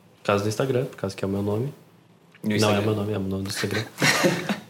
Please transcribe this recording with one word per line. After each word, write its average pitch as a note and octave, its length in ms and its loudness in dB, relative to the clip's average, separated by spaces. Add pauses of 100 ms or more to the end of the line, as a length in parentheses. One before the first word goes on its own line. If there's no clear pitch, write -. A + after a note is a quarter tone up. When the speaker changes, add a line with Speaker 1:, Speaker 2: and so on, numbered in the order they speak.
(200)
Speaker 1:
Por - 60 -6
causa G2+ 180 2
do G#2+ 40 2
Instagram, B2 360 0
por - 120 -10
causa G2 200 -6
que - 80 -4
é F#2+ 40 -2
o - 20 -2
meu G2+ 120 0
nome. A2+ 300 -2 (720)
Speaker 2:
No G#2+ 80 -2
Speaker 1:
Não G#2 60 2
Speaker 2:
Instagram. G#2 220 4
Speaker 1:
é - 20 4
o G#2 60 0
meu G#2+ 80 2
nome, G#2 180 -2
é G#2+ 40 0
o G2 40 -2
nome F#2+ 240 -2
do G2 60 -4
Instagram. G2+ 360 -2
<laughs> - 60 -18 (760)